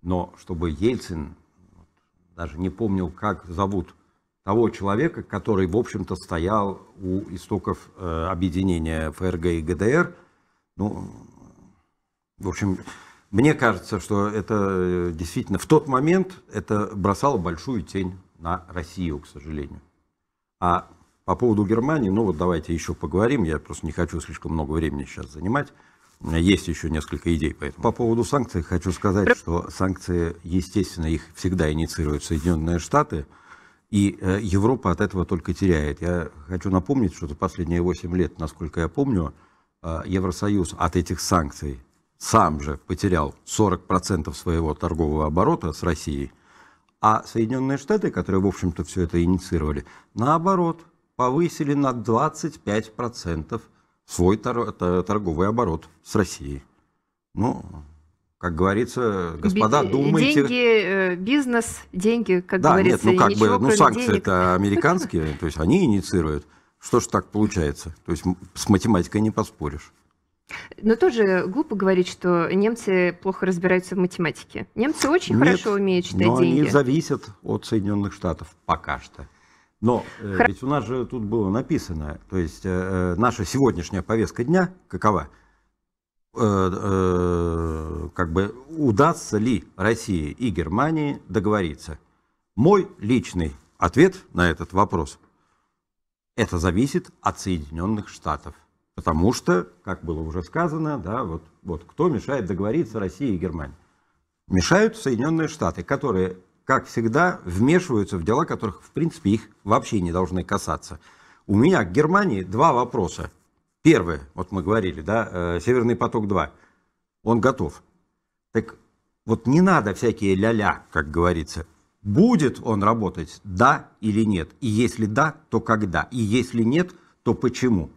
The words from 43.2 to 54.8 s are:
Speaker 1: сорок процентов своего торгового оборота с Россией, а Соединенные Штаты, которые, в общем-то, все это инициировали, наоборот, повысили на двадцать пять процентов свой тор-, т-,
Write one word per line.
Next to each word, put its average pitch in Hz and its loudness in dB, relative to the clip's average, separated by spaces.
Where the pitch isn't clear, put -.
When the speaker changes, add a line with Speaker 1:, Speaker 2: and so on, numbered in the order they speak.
Speaker 1:
сорок 95 0
процентов 90 -2
своего 82 -2
торгового 78 -2
оборота 87 0
с - -10
Россией, 78 -4
а 110 2
Соединенные 131 -2
Штаты, 208 -2
которые, 92 0
в 98 2
общем-то, 90 -4
все 90 -4
это 87 0
инициировали, 82 -2
наоборот, 165 0
повысили 143 0
на 139 2
двадцать 127 -2
пять 104 -4
процентов 95 -6
свой 92 2
тор-, 117 -4
т-, 90 -2